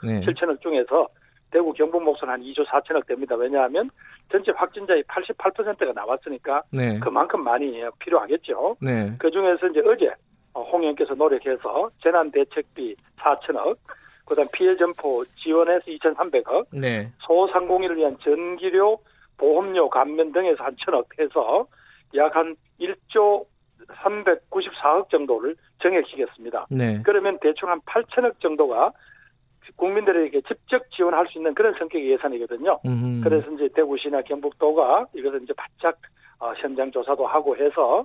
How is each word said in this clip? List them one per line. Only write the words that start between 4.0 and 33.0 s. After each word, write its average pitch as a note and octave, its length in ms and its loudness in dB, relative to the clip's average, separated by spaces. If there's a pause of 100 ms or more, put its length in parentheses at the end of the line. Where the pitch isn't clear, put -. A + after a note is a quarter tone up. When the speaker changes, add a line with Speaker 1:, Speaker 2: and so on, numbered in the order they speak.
Speaker 2:
전체 G3 180 2
확진자의 F3+ 560 0
팔십팔 - 460 -4
퍼센트가 G3+ 400 -2
나왔으니까 C3 720 -4 (100)
Speaker 1:
네. B2 260 -2
Speaker 2:
그만큼 B2+ 460 0
많이 B2 360 0 (200)
필요하겠죠. D3 800 -2
Speaker 1:
네. A2+ 380 -2
Speaker 2:
그중에서 F3+ 500 0
이제 D3+ 180 0
어제, G#3+ 240 2 (420)
어, B2 100 -10
홍 E3+ 180 -2
의원께서 D3 340 -2
노력해서 C3+ 760 -2 (120)
재난대책비 C#3+ 920 0 (200)
사천억, C#3+ 600 0 (480)
그다음 D3 260 2
피해 F#3 240 2
점포 D#3 460 -2 (200)
지원해서 E3+ 480 2
이천삼백억, D#3 840 0
Speaker 1:
네. A#2+ 480 -4
Speaker 2:
소상공인을 F3+ 800 2
위한 C#3+ 240 0
전기료, F3+ 760 0 (400)
보험료 E3 520 2
감면 D3+ 420 0
등에서 E3+ 320 0
한 B2+ 200 -8
천억 C#3 220 -2 (120)
해서 D3+ 480 0 (500)
약 D3+ 200 2
한 D#3+ 200 0 (240)
일 F3+ 160 -6 (100)
조 G#3 400 2 (560)
삼백구십사억 F#3+ 1080 0
정도를 C#3 440 0 (260)
정액시켰습니다. B2+ 920 -2
Speaker 1:
네. A#2 340 0
Speaker 2:
그러면 G3 360 2
대충 D#3 280 0
한 E3+ 180 0
팔천억 A#3+ 540 -2
정도가 D3+ 520 2 (840)
국민들에게 F3 640 0
직접 - 480 -4
지원할 F3 380 2
수 - 100 -14
있는 D#3+ 160 -2
그런 G#3+ 240 2
성격의 D#3+ 340 -2
예산이거든요. B2+ 720 -2
Speaker 1:
음흠. B2 400 -2